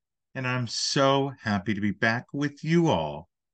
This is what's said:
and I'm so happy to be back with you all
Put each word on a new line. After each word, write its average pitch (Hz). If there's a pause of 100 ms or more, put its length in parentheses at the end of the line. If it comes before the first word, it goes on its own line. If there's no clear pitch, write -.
(360)
and 131
I'm 123
so 139 (100)
happy 104
to 98
be 104
back 117
with 143
you 165
all 80 (260)